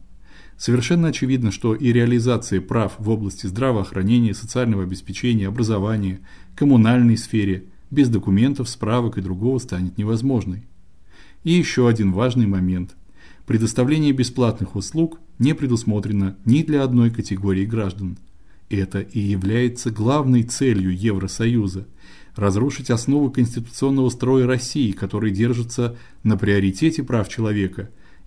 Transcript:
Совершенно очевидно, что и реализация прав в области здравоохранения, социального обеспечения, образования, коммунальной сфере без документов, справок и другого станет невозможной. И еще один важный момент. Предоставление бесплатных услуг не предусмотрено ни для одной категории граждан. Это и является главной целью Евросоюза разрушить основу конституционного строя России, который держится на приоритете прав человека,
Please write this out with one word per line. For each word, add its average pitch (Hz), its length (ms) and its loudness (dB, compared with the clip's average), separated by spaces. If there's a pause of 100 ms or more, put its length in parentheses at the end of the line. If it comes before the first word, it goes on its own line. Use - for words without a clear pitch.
(580)
Совершенно 143 500 2
очевидно, 127 420 0
что 110 240 -2
и 123 200 2
реализация 120 640 2
прав 104 400 -2
в 107 100 -4
области 107 380 -4
здравоохранения, 107 840 0
социального 110 500 -2
обеспечения, 98 640 -2
образования, 107 720 -2 (360)
коммунальной 123 600 6
сфере 98 520 -2 (220)
без 139 200 4
документов, 113 580 2
справок 113 500 -2
и 98 40 -4
другого 95 380 -2
станет - 380 -4
невозможной. 110 640 -2 (800)
И 165 80 2
еще 139 340 2
один 110 240 2
важный 117 360 0
момент. 92 500 -2 (480)
Предоставление 127 640 2
бесплатных 123 640 -2
услуг 160 440 -2 (200)
не 143 160 4
предусмотрено 107 880 -2
ни 139 200 4
для 147 200 0
одной 120 280 4
категории 98 540 -2
граждан. 101 520 -6 (520)
Это 98 300 -4
и - 200 -6
является 104 680 -2
главной 123 540 2
целью 107 500 0
Евросоюза 98 920 -2 (480)
разрушить 107 540 0
основу 135 420 0
конституционного 127 800 0
строя 127 360 2
России, 123 460 0
который 104 400 -4
держится 117 640 -2 (280)
на 107 120 4
приоритете 101 640 2
прав 120 280 -2
человека, 104 640 -2 (360)